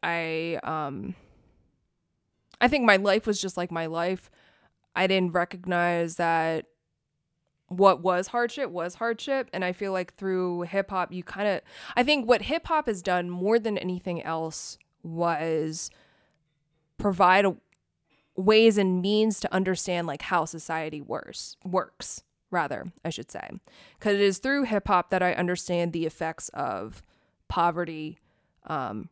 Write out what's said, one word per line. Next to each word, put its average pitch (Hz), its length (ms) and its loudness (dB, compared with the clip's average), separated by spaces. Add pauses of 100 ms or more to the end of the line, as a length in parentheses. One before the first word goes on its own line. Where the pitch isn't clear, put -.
I, 165 600 -2
um, 151 520 -6 (1500)
I 240 80 6
think 269 160 4
my 208 120 8
life 202 300 2
was 208 140 0
just 190 160 -6
like 175 160 -4
my 165 140 -2
life. 170 440 -4 (640)
I 180 120 2
didn't 185 260 2
recognize 175 840 0
that 165 500 0 (1000)
what 180 320 6
was 180 280 2
hardship 240 420 -2
was 175 240 -6
hardship. 240 580 -4
And 190 120 -4
I 180 80 -2
feel 196 200 -6
like 185 220 -4
through 185 480 -2
hip 190 260 -2
hop, 185 240 -4
you 180 100 -8
kinda, 196 380 -2 (360)
I 247 60 4
think 262 260 2
what 233 140 6
hip 311 260 -2
hop 311 180 0
has 196 160 -4
done 180 260 0
more 185 300 2
than 214 180 -2
anything 180 460 -4
else 160 560 -8 (240)
was 165 880 -2 (1040)
provide 190 480 6
a, 208 120 2 (800)
ways 214 420 6
and 185 240 2
means 214 380 2
to - 120 -4
understand, 185 540 0
like, 143 160 -8
how 175 220 0
society 160 580 -8
works, - 600 -10
works, - 580 -4 (280)
rather, 147 360 -2 (180)
I 165 60 -2
should - 200 -10
say. - 200 -12 (500)
'Cause 208 140 2
it 202 60 2
is 196 180 4
through 277 260 0
hip 220 220 0
hop 202 240 2
that 185 120 2
I 180 120 2
understand 175 580 -2
the 165 140 -2
effects 160 440 -6
of 107 520 -6 (460)
poverty, 165 680 -2 (480)
um, 113 460 -6